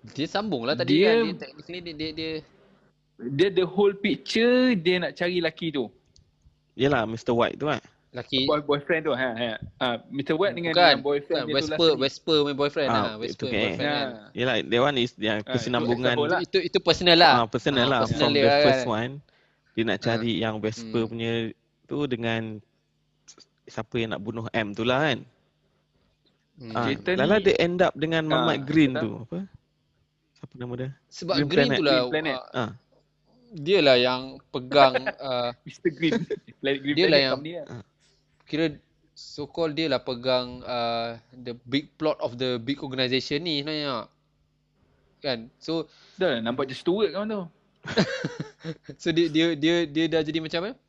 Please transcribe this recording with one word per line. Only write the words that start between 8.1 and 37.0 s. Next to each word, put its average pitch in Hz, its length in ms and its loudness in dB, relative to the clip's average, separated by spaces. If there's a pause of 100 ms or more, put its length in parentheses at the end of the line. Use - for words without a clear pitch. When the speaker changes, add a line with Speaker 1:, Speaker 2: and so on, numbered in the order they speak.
Speaker 2:
Boy-, 147 220 0
boyfriend 147 400 -2
tu, 147 80 0
ha, 127 160 -2
ha. 117 200 -4 (280)
Ah, 123 180 -2 (140)
Mister 139 240 -4
White 180 200 0
dengan, 170 200 -4
Speaker 1:
Bukan, 175 160 6
Speaker 2:
dengan 135 160 2
boyfriend 143 400 -2
Speaker 1:
bukan. - 0 -
Speaker 2:
dia 151 80 -4
tu 139 80 2
Speaker 1:
Wesper, 151 240 -4
Speaker 2:
last 156 80 6
ni. 127 80 -2
Speaker 1:
Wesper 151 400 0
main 143 160 -2
boyfriend 143 320 0
Speaker 3:
Ah, - 20 0
Speaker 1:
lah. 107 160 2
Speaker 3:
okey, 107 140 -8
Speaker 1:
Wesper - 160 -6
Speaker 3:
tu - 100 -6
okey. 110 140 0
Speaker 1:
boyfriend 120 320 -2
kan. 143 160 -4
Speaker 2:
Ha. 107 240 -16
Speaker 3:
Yelah, 120 300 0
that 110 180 2
one 143 160 2
is 120 180 0
yang 107 240 -2
Speaker 2:
Ah, 107 80 -10
Speaker 3:
kesinambungan. 120 460 0
Speaker 2:
itu 123 180 0
example 147 160 0
lah. 175 140 0
Speaker 1:
Itu, 180 180 -2
itu 175 200 -2
personal 170 360 4
lah. 165 200 8
Speaker 3:
Ah, 117 100 4
personal 131 340 0
Speaker 1:
Ah, 123 80 4
Speaker 3:
lah. 131 140 2
Speaker 1:
personal - 180 -2
Speaker 3:
From 135 140 2
Speaker 1:
dia 143 80 4
Speaker 3:
the 135 80 6
Speaker 1:
lah 143 140 4
Speaker 3:
first 135 180 4
Speaker 1:
kan. 123 100 -2
Speaker 3:
one, 113 200 -2 (600)
dia 113 140 -2
nak 117 80 0
Speaker 1:
Ah. 104 100 -4
Speaker 3:
cari 117 320 0
yang 110 220 -2
Wesper 110 420 -6
Speaker 1:
Hmm. 113 140 -2
Speaker 3:
punya 117 180 -4 (540)
tu 135 200 -8
dengan 113 360 -4 (1200)
siapa - 320 -10
yang 113 160 -2
nak 82 100 -6
bunuh 113 280 -8
M 110 220 -2
tu 104 100 -8
lah 127 220 2
kan. 143 160 0 (1400)
Speaker 1:
Hmm. 117 160 -14
Speaker 3:
Ah, 120 100 0
Speaker 2:
Cerita 135 320 -2
Speaker 3:
lala 180 220 4
Speaker 2:
ni 190 80 0
Speaker 3:
dia 196 140 6
end 175 200 2
up 175 160 4
dengan 160 280 0
Mamat 143 340 0
Speaker 2:
Ah, 135 80 -6
Speaker 3:
Green 147 260 4
Speaker 2:
betul. 127 140 -2
Speaker 3:
tu. 107 60 -4 (120)
Apa? 170 160 -8 (920)
Siapa - 240 -20
nama 123 180 -8
dia? 127 140 -8 (180)
Speaker 1:
Sebab 175 300 -4
Speaker 3:
Green 143 100 4
Speaker 1:
Green 151 60 0 (100)
Speaker 3:
Planet. 135 140 4
Speaker 1:
tu 156 80 2
lah, 135 160 6
Speaker 2:
Green 123 100 0
Planet. 151 300 -2
Speaker 1:
ah, - 180 -6
Speaker 3:
Ah. 104 120 -2 (840)
Speaker 1:
dia 175 260 2
lah 139 160 8
yang 127 260 2 (280)
pegang, 131 440 6
Speaker 2:
<laughs> 127 280 -2
Speaker 1:
ah, 123 280 -2 (140)
Speaker 2:
Mister - 260 -4
Green. 160 300 0 (380)
Planet 135 240 -2
Green 139 160 -2
Speaker 1:
dia 170 80 4